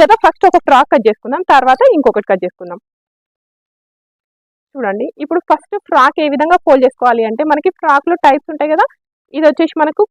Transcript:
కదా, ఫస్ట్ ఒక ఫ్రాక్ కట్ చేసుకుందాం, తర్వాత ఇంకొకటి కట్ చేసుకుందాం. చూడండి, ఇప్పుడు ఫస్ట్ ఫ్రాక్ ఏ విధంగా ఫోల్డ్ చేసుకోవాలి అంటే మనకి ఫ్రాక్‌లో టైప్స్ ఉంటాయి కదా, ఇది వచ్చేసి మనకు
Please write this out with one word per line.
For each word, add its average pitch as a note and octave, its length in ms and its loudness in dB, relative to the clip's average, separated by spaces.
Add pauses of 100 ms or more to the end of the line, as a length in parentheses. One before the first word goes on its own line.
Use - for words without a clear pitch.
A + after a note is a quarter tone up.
కదా, G#4 200 4
ఫస్ట్ - 260 0
ఒక F4 180 2
ఫ్రాక్ C#4 260 2
కట్ A#3 160 0
చేసుకుందాం, C4 420 -6
తర్వాత C4 300 2 (160)
ఇంకొకటి G#3+ 340 -2
కట్ F#3+ 140 -2
చేసుకుందాం. F3+ 340 -12 (1900)
చూడండి, A3+ 340 -6 (180)
ఇప్పుడు E4 160 -4 (100)
ఫస్ట్ - 260 -4 (120)
ఫ్రాక్ C#4 360 0
ఏ - 100 -2
విధంగా E4 300 0
ఫోల్డ్ C4+ 220 4
చేసుకోవాలి A#3+ 420 -2
అంటే A#3 240 -4
మనకి D#4 180 -2 (120)
ఫ్రాక్‌లో D#4 420 0
టైప్స్ C#4+ 300 2
ఉంటాయి D4+ 180 -2
కదా, G#4 140 0 (500)
ఇది D#4+ 140 -2
వచ్చేసి D#4 320 -4
మనకు D#4 280 -2